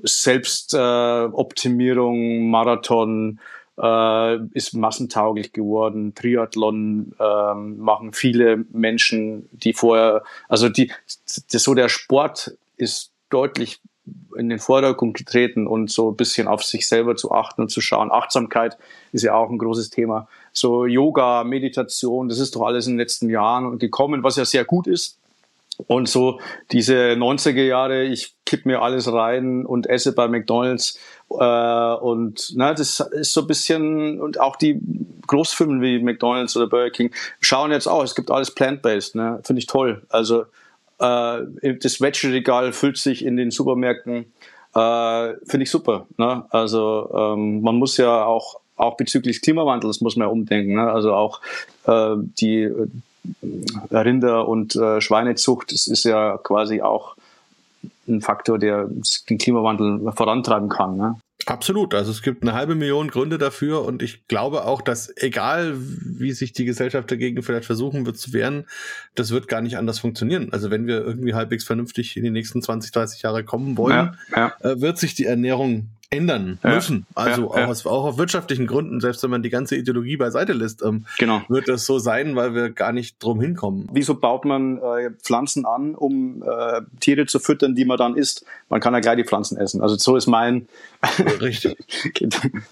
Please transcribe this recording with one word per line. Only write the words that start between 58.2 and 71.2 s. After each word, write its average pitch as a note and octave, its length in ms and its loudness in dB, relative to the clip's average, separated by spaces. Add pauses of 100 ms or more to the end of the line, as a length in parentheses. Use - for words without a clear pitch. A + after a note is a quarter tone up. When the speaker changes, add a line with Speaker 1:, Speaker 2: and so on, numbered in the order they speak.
Speaker 1:
Faktor, A2 380 0
der G#2 300 0 (420)
den A2+ 80 2
Klimawandel G#2+ 760 2
vorantreiben A2 560 0
kann, F#2 280 -2
ne? A2 240 -2 (260)
Speaker 2:
Absolut. F#3+ 480 -2
Also G#2 180 -2
es G#2+ 100 -10
gibt B2+ 200 -2
eine A#2 100 0
halbe D3 240 -2
Million D3 320 0
Gründe C#3 280 -2
dafür D3 480 -2
und B2 160 -6
ich - 280 -8
glaube B2+ 360 -2
auch, C3 160 0
dass A#2 360 -6
egal, C#3 600 -2
wie B2+ 560 -8
sich B2 200 -6
die B2+ 120 -4
Gesellschaft B2 460 -2
dagegen B2 320 -4
vielleicht A#2 220 -4
versuchen B2+ 420 -2
wird A2+ 100 -6
zu - 160 -12
wehren, C3+ 340 -2 (500)
das A2+ 160 -2
wird A#2+ 160 -2
gar A2+ 120 -2
nicht A#2 160 -4
anders A2+ 220 -4
funktionieren. A#2+ 540 -4
Also G#2 180 -4
wenn G#2+ 160 -2
wir A#2 140 -2
irgendwie A#2+ 340 -4